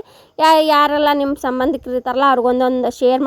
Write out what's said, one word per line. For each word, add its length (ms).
ಯಾ-, 340
ಯಾರೆಲ್ಲ 400
ನಿಮ್ಮ 220
ಸಂಬಂಧಿಕರು 520
ಇರ್ತಾರಲ್ಲ, 300
ಅವ್ರಿಗೊಂದೊಂದು 680
ಶೇರ್ 280